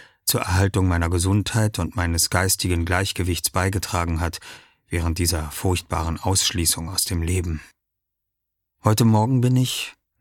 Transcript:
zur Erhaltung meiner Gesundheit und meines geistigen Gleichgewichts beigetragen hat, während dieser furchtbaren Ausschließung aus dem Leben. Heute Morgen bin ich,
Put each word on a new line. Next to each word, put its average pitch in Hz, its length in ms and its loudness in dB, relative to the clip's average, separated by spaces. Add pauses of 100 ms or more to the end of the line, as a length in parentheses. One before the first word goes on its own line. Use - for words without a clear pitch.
(240)
zur - 180 0
Erhaltung 95 440 2
meiner 85 240 2
Gesundheit 98 680 0
und - 160 -4
meines 85 340 0
geistigen 90 540 0
Gleichgewichts 90 640 -2
beigetragen 87 720 -2
hat, 82 180 -4 (480)
während 82 320 -2
dieser 82 320 -2
furchtbaren 82 720 -2
Ausschließung 85 680 -2
aus 95 160 -4
dem 85 180 -2
Leben. 85 380 -2 (1200)
Heute 110 200 4
Morgen 113 360 4
bin 123 160 4
ich, - 380 -2 (260)